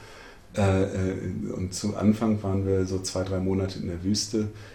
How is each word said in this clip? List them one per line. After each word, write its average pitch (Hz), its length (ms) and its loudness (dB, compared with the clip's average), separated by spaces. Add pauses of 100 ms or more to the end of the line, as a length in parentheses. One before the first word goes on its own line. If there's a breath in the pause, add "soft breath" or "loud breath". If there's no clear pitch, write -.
(560 loud breath)
Äh, 98 280 4
äh, 95 300 0 (420)
und 90 180 -4
zu 104 220 -2
Anfang 104 480 4
waren 98 200 2
wir 95 220 4
so 92 140 -2
zwei, 92 240 -2
drei 92 160 0
Monate 95 400 0
in 101 80 -6
der 87 160 -4
Wüste 104 460 0 (240 loud breath)